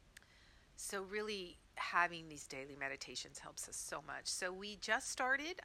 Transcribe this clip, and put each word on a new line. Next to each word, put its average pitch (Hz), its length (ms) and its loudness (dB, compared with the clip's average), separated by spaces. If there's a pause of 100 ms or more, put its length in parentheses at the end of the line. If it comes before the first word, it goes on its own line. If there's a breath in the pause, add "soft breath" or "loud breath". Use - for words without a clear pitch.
(760 loud breath)
So - 280 -4
really 202 540 -2 (200)
having 170 520 4
these 147 200 -10
daily 139 280 -6
meditations 139 640 -4
helps - 300 -8
us - 80 -10
so - 280 -4
much. 135 200 -6
So - 280 0
we 202 280 -6
just 226 280 2
started, 277 560 4